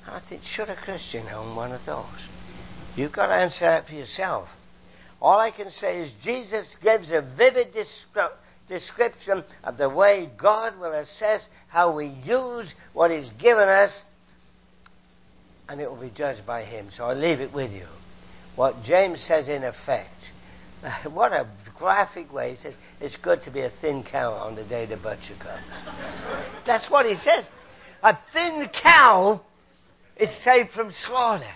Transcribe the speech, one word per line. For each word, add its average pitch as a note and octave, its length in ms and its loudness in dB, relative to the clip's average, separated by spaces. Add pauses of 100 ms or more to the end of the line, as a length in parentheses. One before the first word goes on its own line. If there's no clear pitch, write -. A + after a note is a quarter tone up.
And - 120 -14
I F3+ 120 -14
think, - 140 -16
should G#3 260 -8
a F#3+ 80 -10
Christian A#2+ 520 -12
own A2 260 -12
one A#2 180 -8
of B2 140 -12
those? C#3+ 200 -8 (880)
You've D3+ 160 -4
got G#3 160 0
to F#3+ 60 2
answer F3+ 300 0
that E3 220 4
for D3+ 80 -16
yourself. C#3+ 540 -6 (720)
All F3+ 180 6
I A3 140 2
can G3 180 -12
say F3 300 -6
is D3+ 120 -8 (120)
Jesus G#3+ 420 -6 (160)
gives G#3 280 4
a D#3+ 100 2 (160)
vivid B3 360 4
descri-, G3+ 600 -6 (360)
description F#3+ 760 -4 (180)
of B2 160 -10
the C#3 100 2
way F#3 480 4
God G#3+ 440 0
will E3 120 -6
assess G3+ 500 -4 (260)
how E3+ 280 2
we D3+ 100 -6 (180)
use A#3+ 420 -4 (260)
what E3 200 4
He's C#3+ 180 -6 (100)
given G#3+ 280 6
us, G3 280 4 (1700)
and C#3+ 120 -12
it D3 80 -6
will B2 120 -12
be B2 100 -12
judged A#2 340 -6
by A#2 200 -6
Him. G#2 320 -14
So A#2+ 80 -8
I B2 100 -2
leave D3 260 0
it C3 140 -8
with C3+ 160 -6
you. F#2+ 160 -14 (680)
What B2 280 0
James E3+ 420 2
says D#3 220 0
in C#3+ 140 -4
effect, B2 480 -6 (500)
<laughs> - 500 -12
what G#3+ 220 2
a C3+ 160 -2 (300)
graphic F#3 540 0
way. B2 180 -6
He B2+ 60 -14
says, C3+ 180 -16 (260)
"It's C#3+ 160 -10
good E3+ 280 0
to C#3 60 -16
be C3+ 100 -6
a B2+ 100 -4 (100)
thin C#3 240 -4
cow B2 280 -4
on G#2+ 240 -8
the A2 80 -12
day A#2 200 -6
the A2 120 -8
butcher G#2 440 -10
comes." F#2+ 220 -14 (480)
<laughs> - 560 -12
That's A3+ 240 0
what C#4 160 6
he G#3+ 80 0
says. C4+ 320 2 (560)
A G3+ 160 6 (160)
thin D#4+ 340 -2 (140)
cow A3 580 8 (800)
is G#3 100 2 (160)
saved B3 280 6
from A3 200 -6 (140)
slaughter. A3 500 -2